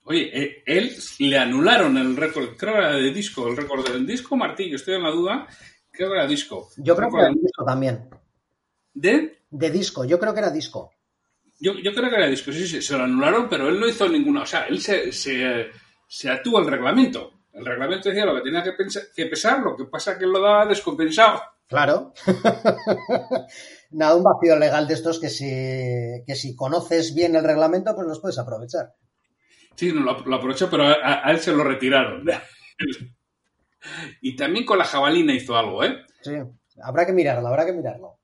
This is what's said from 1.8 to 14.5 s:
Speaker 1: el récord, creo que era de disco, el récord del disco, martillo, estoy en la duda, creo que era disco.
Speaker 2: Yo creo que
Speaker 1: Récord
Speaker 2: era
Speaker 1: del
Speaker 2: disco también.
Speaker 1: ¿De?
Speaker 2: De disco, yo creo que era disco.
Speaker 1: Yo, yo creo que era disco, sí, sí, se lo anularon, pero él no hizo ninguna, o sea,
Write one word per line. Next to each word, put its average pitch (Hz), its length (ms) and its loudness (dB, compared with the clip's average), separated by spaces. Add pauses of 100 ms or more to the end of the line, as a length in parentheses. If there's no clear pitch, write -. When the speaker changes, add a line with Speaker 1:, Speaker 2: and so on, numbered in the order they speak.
Speaker 1:
el 131 200 0
récord, 151 400 -4
creo 202 160 -4
que 214 60 2
era 160 140 2
de 139 200 0
disco, 160 340 -6
el 120 80 -4
récord 139 320 -6
del 127 180 -4
disco, 254 300 -6
martillo, 185 400 -4
estoy 185 200 -4
en 185 80 -4
la 160 80 -2
duda, 185 360 -2 (440)
creo 190 180 -4
que 196 60 -2
era 180 120 0
disco. 285 500 -6
Speaker 2:
Yo 151 180 2
creo 214 140 0
que - 80 -4
Speaker 1:
Récord - 20 6
Speaker 2:
era 165 100 8
Speaker 1:
del 160 120 0
Speaker 2:
disco 165 240 -2
también. 127 440 -2 (840)
Speaker 1:
¿De? 208 560 0
Speaker 2:
De 151 200 -2
disco, 151 360 -2
yo 165 140 2
creo 208 140 0
que 208 60 -4
era 196 100 0
disco. - 420 -8 (680)
Speaker 1:
Yo, 196 160 0
yo 202 180 -4
creo 247 160 0
que 233 60 0
era 185 120 4
disco, 135 240 -2
sí, 170 160 -4
sí, 160 140 -6
se 143 160 -2
lo 131 60 0
anularon, 143 440 2
pero 139 220 -2
él 185 100 2
no 226 80 2
hizo 214 220 2
ninguna, 143 320 2
o - 60 -6
sea, 165 180 -2